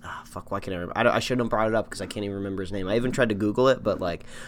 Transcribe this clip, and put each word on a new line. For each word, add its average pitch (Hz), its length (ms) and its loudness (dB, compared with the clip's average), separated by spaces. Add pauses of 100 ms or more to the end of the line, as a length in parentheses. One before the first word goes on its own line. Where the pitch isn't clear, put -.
Ah, - 240 -12
fuck, - 240 -12
why 98 80 -2
can't 98 160 -6
I 87 40 -4
remember? 87 200 -4
I 117 60 4
don't, 117 100 6
I 113 60 2
shouldn't 123 240 0
have 113 60 -2
brought 110 180 2
it 113 80 2
up 107 120 0
'cause - 120 -8
I 95 60 -4
can't 104 180 -6
even 98 140 -4
remember 98 240 -4
his 90 100 -6
name. 95 160 -2
I 107 80 2
even 123 160 2
tried 123 160 2
to 107 80 0
Google 107 320 4
it, 127 160 4
but, 101 160 0
like, 85 240 -4 (240)